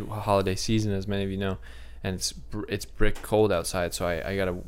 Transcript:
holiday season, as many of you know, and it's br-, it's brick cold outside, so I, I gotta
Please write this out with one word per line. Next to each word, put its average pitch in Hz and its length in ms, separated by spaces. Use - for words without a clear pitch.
holiday 101 460
season, 107 360
as 98 160
many 98 160
of 98 60
you 95 80
know, 98 200
and 95 120
it's - 160
br-, - 360
it's 98 160
brick - 380
cold 107 300
outside, 85 420
so 92 120
I, 85 240
I 95 60
gotta 95 160